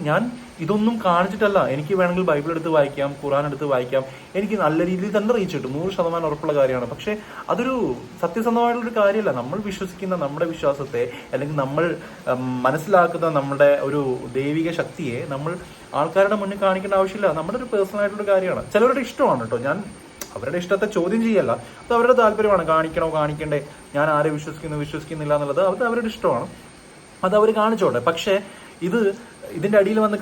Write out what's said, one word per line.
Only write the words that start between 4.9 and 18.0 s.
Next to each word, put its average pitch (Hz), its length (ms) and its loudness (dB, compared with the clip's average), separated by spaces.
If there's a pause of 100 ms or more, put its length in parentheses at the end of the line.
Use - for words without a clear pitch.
രീതിയിൽ 185 260 -4
തന്നെ 214 200 2
റീച്ച് 190 200 -2
കിട്ടും, 131 200 -6
നൂറ് 185 200 -4
ശതമാനം 170 320 -2
ഉറപ്പുള്ള 151 320 -2
കാര്യമാണ്. 127 340 2
പക്ഷേ - 180 -6 (400)
അതൊരു 247 220 -2 (480)
സത്യസന്ധമായിട്ടുള്ളൊരു 233 800 0
കാര്യമല്ല. 202 400 2
നമ്മൾ 139 180 -6 (120)
വിശ്വസിക്കുന്ന 185 540 -6
നമ്മുടെ 151 300 -2
വിശ്വാസത്തെ 139 500 -2 (280)
അല്ലെങ്കിൽ 147 320 -2
നമ്മൾ, 151 220 0 (480)
ഉം, 127 100 -4 (220)
മനസ്സിലാക്കുന്ന 170 720 2
നമ്മുടെ 139 320 4 (180)
ഒരു 147 140 0 (360)
ദൈവിക 156 320 -2 (100)
ശക്തിയെ 131 400 -6 (140)
നമ്മൾ 151 200 -6 (460)
ആൾക്കാരുടെ 196 400 2
മുന്നിൽ 196 240 -6
കാണിക്കേണ്ട 190 340 0
ആവശ്യമില്ല. 190 300 2 (100)
നമ്മുടെ 180 220 -4
ഒരു 254 100 -10
പേഴ്സണൽ 202 320 0